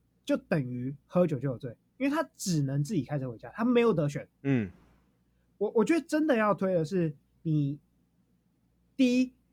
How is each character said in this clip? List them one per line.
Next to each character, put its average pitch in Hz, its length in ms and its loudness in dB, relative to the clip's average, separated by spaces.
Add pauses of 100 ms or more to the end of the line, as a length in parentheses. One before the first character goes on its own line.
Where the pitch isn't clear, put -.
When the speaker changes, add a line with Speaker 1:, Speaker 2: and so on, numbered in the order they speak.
(240)
Speaker 1:
就 285 120 0
等 160 260 -2
于 123 320 -6 (120)
喝 180 200 2
酒 151 120 -2
就 135 120 -4
有 113 80 -6
罪， 117 180 -12 (220)
因 269 100 0
为 277 60 -2
他 320 200 -2
只 165 280 -2
能 139 200 0
自 175 120 -6
己 147 80 0
开 147 160 -6
车 131 120 -6
回 113 60 -12
家， 120 140 -16
他 226 140 -4
没 240 180 4
有 226 100 4
得 151 160 0
选。 135 180 -8 (160)
Speaker 2:
嗯。 123 280 0 (880)
Speaker 1:
我， 202 180 -2
我 220 80 6
觉 330 140 4
得 - 80 -6
真 311 200 0
的 277 100 4
要 214 180 2
推 190 180 -2
的 165 120 2
是， 165 300 -2 (280)
你 147 360 -2 (1200)
第 254 240 4
一， 254 120 0 (200)